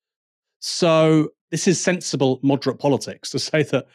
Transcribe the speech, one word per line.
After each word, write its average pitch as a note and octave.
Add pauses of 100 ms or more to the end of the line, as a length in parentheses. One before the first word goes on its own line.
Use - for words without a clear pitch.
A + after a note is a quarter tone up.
(600)
So D#3+ (220)
this E3
is E3
sensible, C#3+
moderate C#3
politics A#2+
to C3+
say D#3
that, C3+